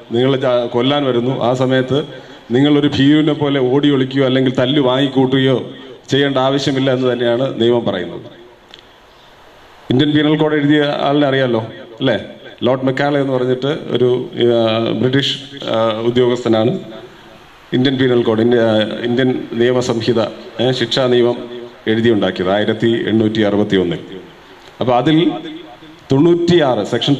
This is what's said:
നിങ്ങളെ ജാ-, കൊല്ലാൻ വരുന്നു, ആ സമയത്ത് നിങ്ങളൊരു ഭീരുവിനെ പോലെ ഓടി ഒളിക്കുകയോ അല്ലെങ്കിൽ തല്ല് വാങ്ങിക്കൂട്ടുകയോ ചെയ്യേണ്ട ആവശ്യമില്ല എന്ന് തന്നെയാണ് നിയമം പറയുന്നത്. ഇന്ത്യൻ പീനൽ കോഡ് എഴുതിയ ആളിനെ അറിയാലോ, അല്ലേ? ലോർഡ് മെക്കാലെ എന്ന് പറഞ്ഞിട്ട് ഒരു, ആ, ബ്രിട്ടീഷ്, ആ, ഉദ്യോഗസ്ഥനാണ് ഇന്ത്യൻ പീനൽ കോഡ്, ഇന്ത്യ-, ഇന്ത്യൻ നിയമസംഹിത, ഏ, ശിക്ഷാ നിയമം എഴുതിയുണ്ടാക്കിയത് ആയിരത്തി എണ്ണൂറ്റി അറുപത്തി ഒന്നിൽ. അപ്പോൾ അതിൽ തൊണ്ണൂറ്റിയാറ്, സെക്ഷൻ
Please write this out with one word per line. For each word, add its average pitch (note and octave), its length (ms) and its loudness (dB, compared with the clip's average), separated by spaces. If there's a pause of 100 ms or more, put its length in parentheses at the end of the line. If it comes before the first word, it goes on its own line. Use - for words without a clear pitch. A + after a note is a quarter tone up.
(120)
നിങ്ങളെ C3 260 2
ജാ-, B2 280 0
കൊല്ലാൻ B2+ 380 0
വരുന്നു, B2 400 -2
ആ A#2+ 100 2
സമയത്ത് C3 440 0 (520)
നിങ്ങളൊരു C#3+ 380 4
ഭീരുവിനെ D3 440 2
പോലെ C#3+ 280 -2
ഓടി C#3 300 2
ഒളിക്കുകയോ C3+ 360 0
അല്ലെങ്കിൽ C3 280 2
തല്ല് C3+ 260 0
വാങ്ങിക്കൂട്ടുകയോ C3 800 2 (500)
ചെയ്യേണ്ട C#3 280 2
ആവശ്യമില്ല C3+ 560 0
എന്ന് B2+ 180 0
തന്നെയാണ് A#2+ 480 -2
നിയമം A#2 240 2
പറയുന്നത്. F2+ 420 -6 (1600)
ഇന്ത്യൻ C#3+ 200 2
പീനൽ D3+ 260 2
കോഡ് D3+ 180 0
എഴുതിയ D3 280 2 (180)
ആളിനെ C#3+ 260 2
അറിയാലോ, C3 340 0 (400)
അല്ലേ? B2+ 160 0 (460)
ലോർഡ് C3 240 0
മെക്കാലെ C#3 340 0
എന്ന് C3+ 120 -2
പറഞ്ഞിട്ട് B2+ 340 -2
ഒരു, B2+ 640 -2 (260)
ആ, A2+ 340 0 (100)
ബ്രിട്ടീഷ്, C3 360 0 (380)
ആ, A2+ 260 0
ഉദ്യോഗസ്ഥനാണ് A#2+ 800 0 (920)
ഇന്ത്യൻ C3 240 0
പീനൽ B2 260 2
കോഡ്, A2 180 0
ഇന്ത്യ-, A2+ 580 2 (100)
ഇന്ത്യൻ B2+ 440 0
നിയമസംഹിത, A#2+ 680 0 (400)
ഏ, B2 120 0
ശിക്ഷാ C3 340 -2
നിയമം A#2+ 300 2 (500)
എഴുതിയുണ്ടാക്കിയത് G#2 640 0
ആയിരത്തി A2 580 0
എണ്ണൂറ്റി G#2+ 340 0
അറുപത്തി G2+ 340 0
ഒന്നിൽ. F2 280 -2 (760)
അപ്പോൾ B2 160 0
അതിൽ D#3 360 2 (800)
തൊണ്ണൂറ്റിയാറ്, D#3 720 4
സെക്ഷൻ B2+ 360 0